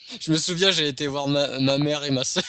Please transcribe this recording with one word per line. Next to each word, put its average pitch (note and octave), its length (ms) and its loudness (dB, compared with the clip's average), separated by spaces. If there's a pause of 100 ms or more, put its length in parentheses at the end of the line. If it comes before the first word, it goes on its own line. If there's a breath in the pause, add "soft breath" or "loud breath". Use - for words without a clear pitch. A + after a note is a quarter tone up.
(220 loud breath)
je D#3+ 100 -2
me D#3+ 60 4
souviens, F3+ 340 2
j'ai D#3+ 160 0
été D3 180 -4
voir C#3+ 220 -2
ma, C#3+ 320 0
ma C3+ 180 4
mère D3 280 0
et C#3 60 -2
ma C3 120 0
sœur. - 260 -2